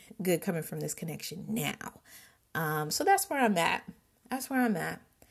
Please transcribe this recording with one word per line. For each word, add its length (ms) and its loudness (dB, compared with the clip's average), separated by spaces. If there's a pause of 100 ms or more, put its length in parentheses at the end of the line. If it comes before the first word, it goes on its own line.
(220)
good 200 4
coming 220 -2
from 160 -8
this 140 -4
connection 560 -10
now. 500 -4 (560)
Um, 340 0
so 140 -2
that's 260 4
where 100 0
I'm 180 6
at. 260 4 (480)
That's 180 -4
where 120 2
I'm 160 2
at. 240 -4 (300)